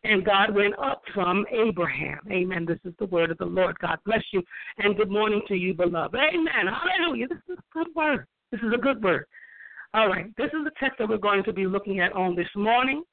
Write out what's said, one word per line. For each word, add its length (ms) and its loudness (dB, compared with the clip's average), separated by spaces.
and 220 2
God 280 4
went 240 2
up 240 -4
from 360 0
Abraham. 720 -2
Amen. 360 -2
This 180 -2
is 160 -12
the 60 -2
word 260 0
of 60 -6
the 80 -4
Lord. 340 0
God 260 -2
bless 180 0
you, 100 0
and 180 2
good 120 2
morning 380 2
to 80 0
you, 180 0
beloved. 420 0
Amen. 520 2
Hallelujah. 640 0
This 80 -6
is 100 -8
a 120 -20
good 240 -4
word. 320 0
This 80 -6
is 140 0
a 40 2
good 240 2
word. 220 2
All 160 4
right. 260 -4
This 120 -2
is 180 -4
the 60 -4
text 180 -2
that 80 0
we're 100 2
going 280 2
to 80 -2
be 120 0
looking 360 0
at 100 2
on 240 0
this 220 -4
morning. 560 2